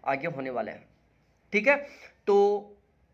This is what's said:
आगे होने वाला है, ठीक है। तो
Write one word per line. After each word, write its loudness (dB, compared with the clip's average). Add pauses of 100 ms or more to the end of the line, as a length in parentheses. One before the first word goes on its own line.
आगे -4
होने -8
वाला -6
है, -18 (680)
ठीक 0
है। 4 (520)
तो 4 (800)